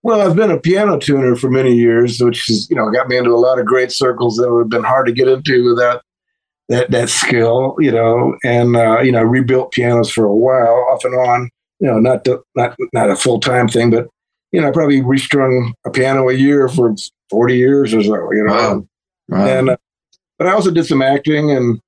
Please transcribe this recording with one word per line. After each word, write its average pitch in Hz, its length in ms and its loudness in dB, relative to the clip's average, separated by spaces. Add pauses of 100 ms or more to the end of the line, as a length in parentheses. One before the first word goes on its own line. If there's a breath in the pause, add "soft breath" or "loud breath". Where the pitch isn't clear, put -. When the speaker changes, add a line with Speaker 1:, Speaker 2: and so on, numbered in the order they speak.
Speaker 1:
Well, 220 180 0
I've 175 140 0
been 214 160 2
a - 80 -2
piano 190 400 0
tuner 131 360 0
for 127 140 -4
many 131 240 2
years, 120 480 2
which 117 240 2
has, 107 240 -4
you 170 60 0
know, 110 160 -2
got 123 160 -2
me 123 100 -2
into 120 140 0
a 117 100 2
lot 127 160 2
of 120 80 -2
great 127 260 0
circles 120 460 -2
that 123 140 0
would 120 100 2
have 113 80 -2
been 123 140 -2
hard 127 240 0
to 120 40 -2
get 123 160 0
into 131 460 0
without 120 300 -2 (680)
that, 123 220 -2
that 117 180 -2
skill, 123 680 0
you 143 120 2
know. 117 520 0
And, 120 320 2
uh, 117 240 2
you 131 120 2
know, 120 60 0
I 113 60 2
rebuilt 127 480 0
pianos 120 400 0
for 110 140 0
a 101 100 0
while, 123 560 2
off 127 140 -2
and 127 100 -4
on, 123 340 -2 (300)
you 185 80 -2
know, 120 100 0
not 120 280 0
to, 127 180 -2 (120)
not, 120 220 -4 (160)
not 110 160 0
a 101 60 -2
full-time 123 520 -2
thing, 117 220 0
but, 113 180 0 (440)
you 175 100 0
know, 147 60 0
I 131 40 -2
probably 143 300 0
restrung 131 720 -2 (140)
a - 20 -8
piano 131 400 0
a 127 40 0
year 135 360 2
for 120 240 0 (380)
forty 120 260 0
years 135 340 2
or 110 120 2
so, 107 280 -2
you 107 120 0
know. 107 100 0
Speaker 2:
Wow. 113 340 -2 (420)
Wow. 95 180 0
Speaker 1:
And, 131 240 0
uh, 123 60 -2 (600)
but 165 100 0
I 185 40 2
also 190 180 2
did 165 160 0
some 139 160 0
acting, 147 480 0
and, 120 380 0